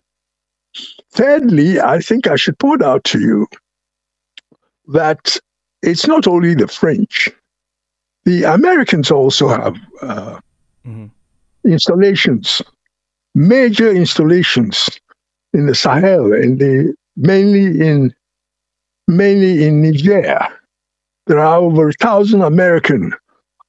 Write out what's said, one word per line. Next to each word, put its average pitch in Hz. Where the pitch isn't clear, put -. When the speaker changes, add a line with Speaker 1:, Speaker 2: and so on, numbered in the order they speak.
Speaker 1:
Thirdly, 220
I 147
think 226
I 151
should 151
point 277
out 135
to -
you 107
that 156
it's 170
not 311
only 175
the 117
French. -
The 175
Americans 220
also 135
have, 110
uh, 104
Speaker 2:
Mm-hmm. 110
Speaker 1:
installations, 175
major 226
installations 165
in 147
the 135
Sahel, 147
and 127
they, 139
mainly 190
in, 139
mainly 185
in 151
Niger. 160
There 151
are 165
over 160
a 147
thousand 208
American 160